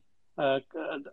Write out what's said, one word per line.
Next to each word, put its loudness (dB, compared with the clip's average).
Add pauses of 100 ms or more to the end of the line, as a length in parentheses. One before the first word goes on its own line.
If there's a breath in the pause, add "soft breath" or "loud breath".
(380)
آ، 4 (560)